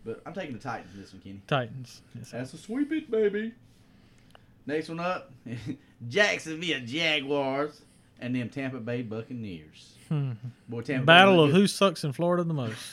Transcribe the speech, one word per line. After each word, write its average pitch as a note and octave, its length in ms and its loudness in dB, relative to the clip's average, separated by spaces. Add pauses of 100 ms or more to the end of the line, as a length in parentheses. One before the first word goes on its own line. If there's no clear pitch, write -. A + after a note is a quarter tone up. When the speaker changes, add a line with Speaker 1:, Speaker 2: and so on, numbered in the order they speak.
Speaker 1:
But A2+ 220 -10
I'm D#3+ 80 -14
taking E3 200 -10
the G2+ 60 -14
Titans F#2+ 340 -12
in G2 80 -16
this - 120 -20
one, F#2+ 80 -20
Kenny. G2 260 -16
Speaker 2:
Titans. B2+ 540 -6 (160)
Yes, A#2 120 -16
sir. A#2 100 -12
Speaker 1:
That's - 140 -10
a E3 40 -16
sweep C#4 340 -4
it, D#4 180 -6
baby. A3 440 0 (1120)
Next D#3 220 -4
one E3 100 -8
up, F3+ 320 -6 (140)
<laughs> - 640 -12
Jacksonville D#3+ 760 0
Jaguars C#3+ 960 -2 (380)
and B2 160 -6
them A#2+ 140 -4
Tampa C3+ 300 -8
Bay A#2+ 220 -6
Buccaneers. A2 920 -10 (140)
Speaker 2:
Hmm. C#3 240 -2 (380)
Speaker 1:
Boy, A#2 120 -8
Tampa C3 200 -4
Bay C3+ 40 -2
Speaker 2:
Battle F3+ 320 10
Speaker 1:
look D#3 120 8
Speaker 2:
of D3 40 2
Speaker 1:
good. F#3+ 80 8
Speaker 2:
who G3 60 6
sucks - 360 0
and D3 120 -4
Florida F3 280 0
the E3 100 -4
most. A#2 220 -4 (180)